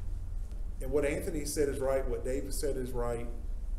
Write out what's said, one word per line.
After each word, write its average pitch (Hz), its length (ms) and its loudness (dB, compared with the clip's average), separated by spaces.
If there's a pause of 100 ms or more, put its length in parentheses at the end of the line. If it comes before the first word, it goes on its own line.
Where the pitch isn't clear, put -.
(800)
And 143 100 -4
what 147 140 4
Anthony 147 400 0
said 143 240 2
is 127 100 0
right, 131 280 2
what 123 180 0
David 135 300 0
said 135 220 2
is 127 140 -2
right. 120 360 0 (520)